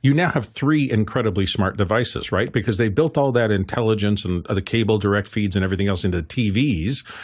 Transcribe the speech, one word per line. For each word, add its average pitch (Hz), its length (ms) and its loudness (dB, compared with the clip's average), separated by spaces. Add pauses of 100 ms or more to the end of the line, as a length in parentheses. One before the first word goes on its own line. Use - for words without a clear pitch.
You 135 120 4
now 165 160 2
have 113 180 -2
three 143 440 0
incredibly 107 540 0
smart 95 320 0
devices, 107 560 0
right? 101 180 0
Because 107 260 0
they 113 120 2
built 151 280 0
all 139 140 2
that 117 180 2
intelligence 104 760 0
and 90 200 -2
the 98 160 -2
cable 110 360 0
direct 101 320 0
feeds 101 260 -2
and 95 80 2
everything 95 240 0
else 95 160 -2
into 87 180 0
T 107 280 -2
Vs. 101 560 0 (180)